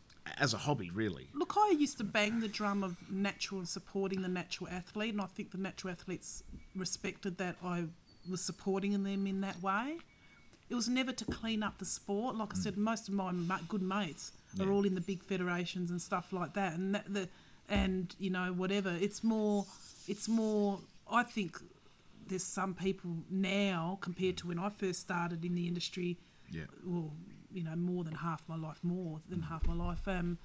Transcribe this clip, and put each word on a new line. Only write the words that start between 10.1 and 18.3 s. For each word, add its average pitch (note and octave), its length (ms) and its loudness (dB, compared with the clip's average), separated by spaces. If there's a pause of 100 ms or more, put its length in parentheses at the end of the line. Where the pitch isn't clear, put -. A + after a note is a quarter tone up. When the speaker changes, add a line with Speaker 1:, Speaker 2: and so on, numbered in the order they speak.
Speaker 2:
It B3 60 0
was A#3 140 2
never B3+ 240 2
to A#3 120 -4
clean A3 380 0
up G#3+ 140 -2
the F#3+ 80 -6
sport. G#3 500 0
Like A3 180 -2
I F#3+ 40 -2
Speaker 1:
Mm. F#3 60 0
Speaker 2:
said, F#3 140 0
most A3 300 2
of G3 60 -2
my F#3+ 180 0
ma-, F3+ 280 0 (100)
good G#3 120 0
mates F#3 520 -2 (260)
are F#3+ 60 2
Speaker 1:
Yeah. G3 60 4
Speaker 2:
all G3+ 140 6
in F#3+ 100 4
the F#3 60 0
big F#3 220 -4
federations F3+ 680 0
and F3 120 -2
stuff F#3 320 -2
like F3 220 -2
that, F#3+ 180 2
and F#3+ 200 0
that, G3+ 200 -2
the, F#3+ 160 0 (400)
and, F#3+ 500 2
you G3 100 0
know, F#3 220 0